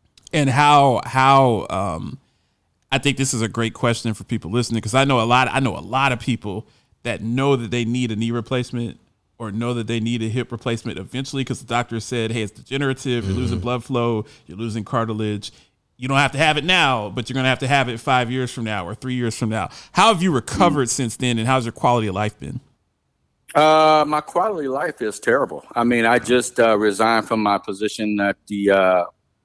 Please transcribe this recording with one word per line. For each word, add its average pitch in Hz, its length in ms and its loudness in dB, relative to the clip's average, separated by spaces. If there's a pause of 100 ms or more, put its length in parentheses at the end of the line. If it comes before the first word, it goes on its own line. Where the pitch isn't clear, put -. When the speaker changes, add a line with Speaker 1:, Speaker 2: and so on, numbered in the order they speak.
(340)
Speaker 1:
And 143 160 2
how, 139 560 6
how, 131 640 4
um, 92 480 -4 (760)
I 135 60 2
think 135 200 -2
this 135 160 -2
is 113 80 -2
a 113 60 0
great 113 260 -4
question 117 400 -2
for - 100 -14
people - 280 -6
listening, 117 300 -2
'cause 110 140 -4
I 135 80 4
know 135 180 2
a - 20 0
lot, 123 280 2
I 131 80 -2
know 120 180 -2
a - 20 -14
lot 131 320 -2
of 120 80 -4
people 107 480 -6 (360)
that 113 200 -6
know 135 320 0
that 117 160 -4
they 120 140 0
need 120 260 -2
a 107 40 -6
knee 117 160 -2
replacement 120 680 -6 (400)
or 110 120 -10
know 117 220 -4
that 113 140 -6
they 117 120 -4
need 117 220 -4
a 110 80 -4
hip 120 220 -4
replacement 117 480 -6
eventually, 131 440 -8
'cause 123 160 -6
the 117 60 -18
doctor 120 340 -4
said, 113 320 -4
"Hey, 117 120 -4
it's 101 80 -8
degenerative, 131 720 -4
you're 95 100 -2
losing 120 220 -2
Speaker 2:
Mm-hmm. 92 60 -6
Speaker 1:
blood 120 200 -4
flow, 117 420 -2 (200)
you're 87 120 -16
losing 110 260 -6
cartilage. 110 680 -4 (460)
You 127 100 -8
don't 139 100 0
have 139 160 4
to 135 40 -8
have 156 200 2
it 151 60 -2
now, 139 460 2
but 113 200 -8
you're 127 60 -6
gonna 131 140 0
have 127 100 0
to 131 80 -2
have 135 220 2
it 117 100 -6
five 127 320 0
years 127 200 -4
from 117 140 -8
now 101 220 -4
or 101 60 -8
three 127 220 -6
years 120 200 -2
from 113 140 -2
now." 107 200 -4 (240)
How 202 160 4
have 180 120 2
you 185 100 2
recovered 143 560 0
Speaker 3:
Mm. - 40 -4
Speaker 1:
since 117 240 -4
then, 123 240 -2
and 113 80 -2
how's 131 180 2
your 113 60 -6
quality 120 360 0
of 92 80 -4
life 104 240 -4
been? - 200 -10 (960)
Speaker 3:
Uh, 156 520 6
my 151 140 -2
quality 175 460 -2
of 131 60 -4
life 147 280 -6
is 107 180 -4
terrible. 117 440 0 (120)
I 120 80 2
mean, 117 220 2
I 120 140 4
just, 123 400 2
uh, 113 180 6
resigned 107 500 2
from 110 140 0
my 101 160 2
position 104 600 -4
at 101 180 0 (100)
the, 101 240 0
uh, 92 340 4 (380)